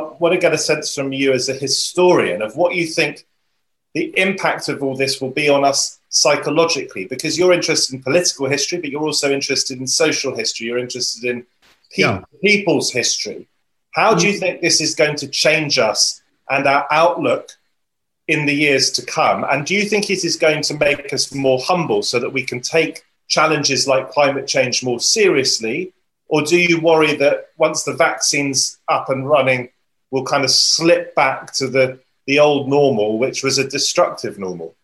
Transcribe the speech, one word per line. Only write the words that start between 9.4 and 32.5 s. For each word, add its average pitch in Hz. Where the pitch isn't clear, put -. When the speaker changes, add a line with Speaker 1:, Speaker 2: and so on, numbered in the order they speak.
Speaker 1:
in 131
social 139
history. 113
You're 120
interested 123
in 120
pe- -
Speaker 2:
Yeah. 104
Speaker 1:
people's 190
history. -
How 170
do 170
you 202
Speaker 2:
Mm. -
Speaker 1:
think 180
this 165
is 151
going 147
to 139
change 151
us -
and 139
our 139
outlook 165
in 151
the 143
years 143
to -
come? 120
And 139
do 180
you 202
think 202
it 190
is 156
going 151
to -
make 147
us -
more 135
humble 131
so 123
that 117
we 135
can 127
take -
challenges 143
like 131
climate 139
change 123
more 120
seriously? 156
Or 151
do 160
you 170
worry 156
that 143
once 156
the 139
vaccine's 143
up 139
and 131
running, 131
we'll 131
kind 143
of 127
slip 170
back 135
to 135
the, 131
the 139
old 143